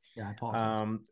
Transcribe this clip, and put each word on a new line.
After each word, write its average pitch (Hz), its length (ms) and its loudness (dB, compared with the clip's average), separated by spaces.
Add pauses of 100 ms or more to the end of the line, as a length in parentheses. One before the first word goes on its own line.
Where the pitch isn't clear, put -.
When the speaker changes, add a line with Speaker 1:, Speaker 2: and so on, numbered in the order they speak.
(160)
Speaker 1:
Yeah, 104 120 -4
I 107 40 -4
apologize. 110 460 2
Speaker 2:
Um, 107 340 0